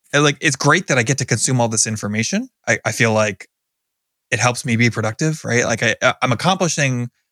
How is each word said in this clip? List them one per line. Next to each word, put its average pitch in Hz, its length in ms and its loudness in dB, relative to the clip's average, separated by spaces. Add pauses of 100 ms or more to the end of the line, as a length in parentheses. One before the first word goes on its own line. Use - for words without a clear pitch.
(140)
Like, 147 280 4
it's 151 140 2
great 160 320 2
that 135 100 2
I 120 40 2
get 131 160 0
to 139 60 -2
consume 120 380 0
all 117 60 2
this 110 180 0
information. 110 640 -4 (180)
I, 117 160 2
I 110 80 -2
feel 113 220 2
like 107 340 0 (840)
it 120 80 0
helps 123 280 0
me 117 100 0
be 117 140 4
productive, 120 560 -4
right? 120 180 0
Like, 113 180 -2
I, 120 380 2
I'm 127 120 0
accomplishing 143 760 0 (240)